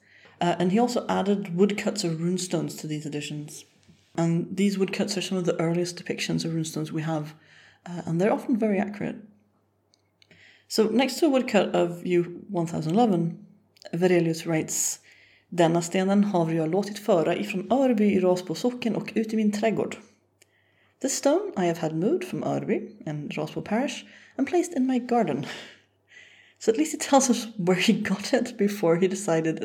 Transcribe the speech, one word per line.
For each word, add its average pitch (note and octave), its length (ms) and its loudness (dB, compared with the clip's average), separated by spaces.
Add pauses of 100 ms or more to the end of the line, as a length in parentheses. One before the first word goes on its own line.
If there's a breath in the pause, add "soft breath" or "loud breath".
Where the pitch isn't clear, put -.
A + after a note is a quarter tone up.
(400 soft breath)
Uh, F3 180 2
and F3+ 140 2
he G#3+ 80 4
also B3 300 0
added F#3 480 0
woodcuts G#3 480 0
of D#3+ 140 -2
runestones E3+ 600 -2
to D#3 80 -10
these D3+ 180 -6
editions. D3 600 -10 (500)
And E3+ 400 0
these G3 220 2
woodcuts F#3+ 400 0
are F3+ 40 -2
some F#3+ 160 -4
of F3+ 60 -2
the E3+ 160 0
earliest E3+ 420 0
depictions - 440 -4
of E3 80 -4
runestones D#3 380 -4
we D#3 100 -4
have, D#3 320 -4 (520 soft breath)
uh, F3 200 -10
and E3+ 140 0
they're F#3 120 4
often C#4+ 260 0
very G#3 220 0
accurate. - 380 -6 (1500 soft breath)
So A3 180 2
next C4 320 0
to E4+ 60 4
a D#4 40 6
woodcut A#3+ 460 2
of F3 300 0
U F3 440 0
one F3 180 -2
thousand D#3+ 260 -2
eleven, F3+ 520 2 (480)
Verelius E3+ 520 2
writes, - 540 -2 (500 soft breath)
"Denna E3+ 320 4
stenen F#3+ 420 2
har E3+ 280 2
jag D#3+ 200 0
låtit G3+ 280 -2
föra E3+ 360 2
ifrån F#3+ 360 -4
Örby B3 340 4
i G3 140 4
Rasbo F3+ 360 2
socken B3 400 -2
och - 200 -6
ut A3 180 -2
i - 20 0
min A3 160 2
trädgård. - 460 -2 (1040 soft breath)
This C4+ 160 -2
stone F4+ 400 2
I F#3 80 2
have E3 120 2
had D#3+ 180 -2
moved G#3+ 280 0
from - 200 -6
Örby C#3+ 480 -2 (140)
in D3+ 240 -6
Rasbo D3+ 320 -6
parish - 440 -4 (320 loud breath)
and C#4 100 0
placed - 260 0
in B3+ 140 0
my B3+ 120 0
garden." G3 460 0 (1120 loud breath)
So - 120 2
at A3 60 2
least D#4 140 0
he D4 60 -6
tells C4+ 320 4
us - 180 0 (100)
where F3+ 220 2
he G#3+ 140 4
got - 400 -2
it - 240 0
before F3+ 400 2
he F#3 100 4
decided E3 580 0